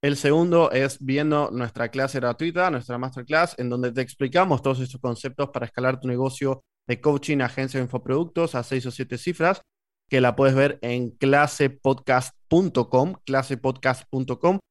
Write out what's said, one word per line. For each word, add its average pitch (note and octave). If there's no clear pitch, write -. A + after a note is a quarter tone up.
El C#3+
segundo E3
es C3
viendo D3
nuestra A#2+
clase C3+
gratuita, E3
nuestra B2
masterclass, B2+
en B2
donde B2
te B2+
explicamos C#3
todos C3
estos B2+
conceptos C3
para A#2+
escalar B2+
tu B2+
negocio C3
de B2
coaching, C#3+
agencia C3
o -
infoproductos D#3+
a B2
seis B2+
o B2+
siete B2
cifras, F3
que C3
la B2
puedes C3+
ver C#3
en A#2+
clasepodcast C3+
punto D#3+
com, D3
clasepodcast C3
punto C3
com F#3